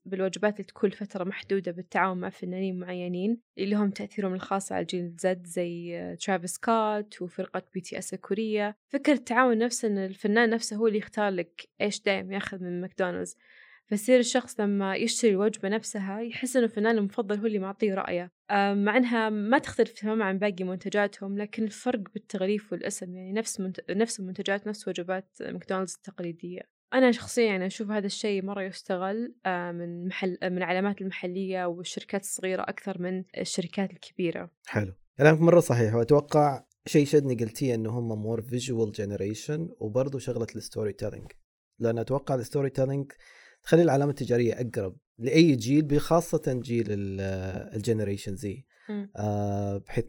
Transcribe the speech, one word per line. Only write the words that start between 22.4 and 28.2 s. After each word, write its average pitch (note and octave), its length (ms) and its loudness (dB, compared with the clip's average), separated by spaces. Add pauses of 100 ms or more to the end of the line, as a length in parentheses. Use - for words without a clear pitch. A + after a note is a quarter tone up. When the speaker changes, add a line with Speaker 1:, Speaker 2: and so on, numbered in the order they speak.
Speaker 1:
والاسم، F3+ 440 -6
يعني F#3 180 -8
نفس A3 280 -4
منت-، F#3 300 -6
نفس A3 280 0
المنتجات، G3 480 -4
نفس G#3+ 200 -6
وجبات F#3 540 -6
ماكدونالدز F#3 520 -4
التقليدية. F3 680 -10 (320)
أنا B3+ 180 8
شخصيا A#3 340 0
يعني F#3+ 200 2
أشوف G3+ 260 -6
هذا G#3+ 140 0
الشيء G3+ 400 -2